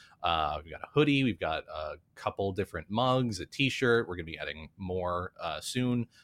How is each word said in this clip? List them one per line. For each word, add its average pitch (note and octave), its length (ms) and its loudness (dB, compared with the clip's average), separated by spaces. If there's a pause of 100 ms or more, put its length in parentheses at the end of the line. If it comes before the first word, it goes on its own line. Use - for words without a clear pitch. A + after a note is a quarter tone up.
(240)
Uh, D#2 400 2
we've D#2 80 -16
got D#2 100 -12
a - 120 -14
hoodie. C#3+ 300 4
We've A2 160 2
got D#2+ 320 -2
a D2+ 240 -6 (200)
couple G2 380 -2
different F#2 360 -4
mugs, B2 520 2
a - 40 -8
T-shirt. A#2+ 600 4
We're F2 80 -4
gonna F2 100 -6
be D#2 140 -10
adding D2+ 380 -10
more, F2+ 600 -2
uh, D#2+ 200 -4
soon B2 480 0 (160)